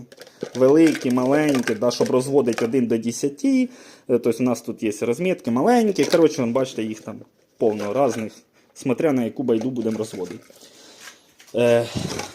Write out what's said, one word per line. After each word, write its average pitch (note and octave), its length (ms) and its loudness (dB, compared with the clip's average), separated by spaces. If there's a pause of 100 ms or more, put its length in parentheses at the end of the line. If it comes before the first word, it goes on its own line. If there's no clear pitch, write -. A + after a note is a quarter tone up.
(540)
великі, C3+ 560 4
маленькі, B2+ 640 2
да, A#2+ 160 0
щоб A#2 200 0
розводити B2+ 540 2
один A#2+ 220 0
до A#2 120 0
десяти. D3 720 -2 (400)
Е, B2 100 2
тобто A#2 220 0
у - 20 0
нас B2 200 0
тут - 200 -10
є G#2+ 180 0
розмітки B2+ 500 -2
маленькі. G3 540 2
Коротше, D#3 380 4
ви A#2 80 -2
бачите, B2+ 320 -2
їх G#2+ 180 -8
там G2+ 160 -14 (420)
повно G#2+ 480 0
різних, A2 260 -4 (420)
смотря C#3 380 -2
на B2+ 120 0
яку A2+ 180 -6
байду A#2+ 280 0
будемо A2 280 -4
розводити. F#2+ 460 -8 (1080)
Е, A#2 320 2 (480)